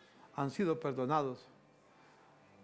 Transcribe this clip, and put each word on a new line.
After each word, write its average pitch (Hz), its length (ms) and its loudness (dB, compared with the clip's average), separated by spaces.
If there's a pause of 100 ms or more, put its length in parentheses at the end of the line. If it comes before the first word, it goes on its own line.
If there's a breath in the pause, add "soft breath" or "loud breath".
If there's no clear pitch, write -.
(360 soft breath)
han 139 140 0
sido 165 280 2
perdonados. 135 680 -2 (1160 soft breath)